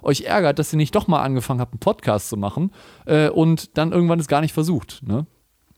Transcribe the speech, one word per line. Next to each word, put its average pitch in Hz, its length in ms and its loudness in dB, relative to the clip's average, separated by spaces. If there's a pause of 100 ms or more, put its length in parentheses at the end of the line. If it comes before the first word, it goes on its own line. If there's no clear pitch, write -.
euch 143 200 0
ärgert, 165 360 0
dass 151 160 -2
ihr 156 40 2
nicht 151 180 0
doch 208 120 0
mal 160 140 2
angefangen 131 380 -2
habt, 123 140 -4
einen 101 60 -10
Podcast - 500 -2
zu 110 80 -6
machen, 101 340 -2 (340)
äh, 151 240 4
und - 480 0
dann 160 140 0
irgendwann 170 280 2
es 147 80 -4
gar 147 140 2
nicht 156 120 -2
versucht“, 160 520 -2
ne? 120 220 -2 (500)